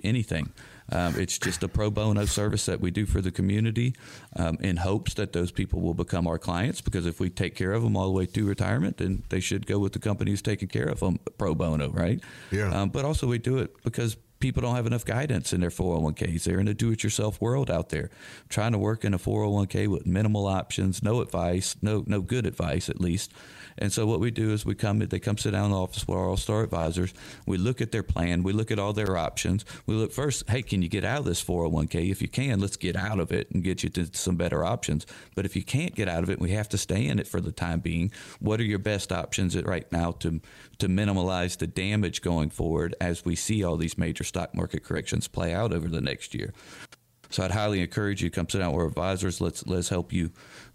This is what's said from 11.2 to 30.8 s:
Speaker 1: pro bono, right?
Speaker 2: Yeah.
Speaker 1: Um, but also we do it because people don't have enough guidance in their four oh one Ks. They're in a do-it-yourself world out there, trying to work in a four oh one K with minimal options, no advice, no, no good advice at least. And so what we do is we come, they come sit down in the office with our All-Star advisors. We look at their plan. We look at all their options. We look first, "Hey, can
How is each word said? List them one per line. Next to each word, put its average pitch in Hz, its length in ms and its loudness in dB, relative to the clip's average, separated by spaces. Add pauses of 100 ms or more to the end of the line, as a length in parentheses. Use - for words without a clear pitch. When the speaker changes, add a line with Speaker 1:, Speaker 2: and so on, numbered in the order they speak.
Speaker 1:
pro 90 160 0
bono, 78 360 2
right? 87 320 0 (300)
Speaker 2:
Yeah. 98 220 0
Speaker 1:
Um, 98 160 2
but - 140 -2
also 143 240 0
we 120 100 2
do 127 200 0
it - 260 -2
because 117 320 -2 (240)
people 127 220 0
don't 123 140 0
have 120 100 0
enough 117 180 0
guidance 120 480 0
in 90 80 2
their 85 120 2
four 90 260 0
oh - 20 2
one 78 140 2
Ks. 82 320 -2
They're 90 140 2
in 104 100 4
a 104 40 2
do-it-yourself 107 680 0
world 127 280 2
out 82 200 0
there, 73 200 -2 (380)
trying 110 240 0
to 107 60 2
work 104 260 2
in 104 100 4
a 92 40 4
four 107 260 0
oh 104 60 2
one 101 180 4
K 101 200 0
with 95 180 0
minimal 101 420 4
options, 95 560 0
no 110 160 4
advice, 90 600 0
no, 104 260 2
no 104 140 2
good 117 240 0
advice 82 420 -2
at - 140 -4
least. 87 320 0 (460)
And 101 140 0
so 110 140 0
what 113 120 2
we 117 120 0
do 110 220 0
is 107 120 -2
we 101 80 0
come, 101 240 0
they 98 220 0
come 104 180 -2
sit 110 140 -2
down 101 140 2
in 101 60 4
the 98 60 4
office - 300 -2
with 92 100 0
our 92 120 0
All-Star 107 340 2
advisors. 87 500 0 (320)
We 98 140 0
look 120 200 0
at 110 120 -2
their 110 100 0
plan. 87 400 2
We 95 100 2
look 107 200 2
at 104 80 0
all 101 120 0
their 101 260 2
options. 90 480 0 (200)
We - 80 0
look 110 180 2
first, - 380 -2
"Hey, 123 140 2
can 98 180 0